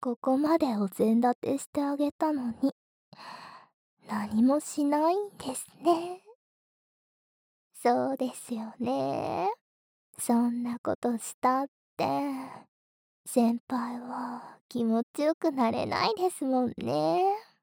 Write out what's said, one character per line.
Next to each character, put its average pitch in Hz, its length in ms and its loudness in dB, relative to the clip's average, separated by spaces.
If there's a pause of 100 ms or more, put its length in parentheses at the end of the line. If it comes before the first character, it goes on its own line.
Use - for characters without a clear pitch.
こ 240 160 -2
こ 262 200 2
ま 302 200 4
で 269 180 2
お 208 140 0
膳 226 320 4
立 247 140 4
て - 220 -2
し - 120 -8
て - 120 -2
あ 285 140 0
げ 294 160 0
た 311 220 0
の 247 180 -2 (100)
に、 269 140 0 (1300)
何 214 360 0
も 269 160 6
し - 240 -4
な 294 280 4
い 370 40 4
ん 403 220 -4
で 262 180 -8
す - 100 -8 (160)
ね。 349 400 2 (1600)
そ 254 300 2
う 269 60 -4
で 254 180 -4
す - 180 -12
よ 220 260 -10
ね。 269 720 -2 (680)
そ - 140 0
ん 240 280 2
な 240 180 -6
こ - 180 -4
と 240 200 -2
し - 200 -10
た 254 260 2
っ 277 60 -8 (260)
て、 - 100 -2 (1200)
先 233 440 2
輩 240 320 -4
は 247 680 -10
気 240 160 -4
持 226 200 2 (100)
ち - 100 -4
よ 311 120 4
く 330 180 0
な 240 180 2
れ - 140 -2
な - 220 0
い 440 80 0
で 370 160 2
す - 120 -8
も 254 200 2
ん 240 140 -2
ね。 330 600 2 (260)